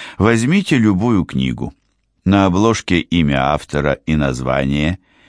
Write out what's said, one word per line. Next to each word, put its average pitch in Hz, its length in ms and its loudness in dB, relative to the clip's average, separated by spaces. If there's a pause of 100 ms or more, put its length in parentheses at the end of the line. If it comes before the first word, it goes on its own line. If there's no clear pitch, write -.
(180)
Возьмите 120 580 2
любую 107 480 2
книгу. 64 480 -4 (540)
На 98 180 4
обложке 95 560 2
имя 71 540 0
автора 71 400 -2
и 80 220 -4
название. 69 840 -2 (300)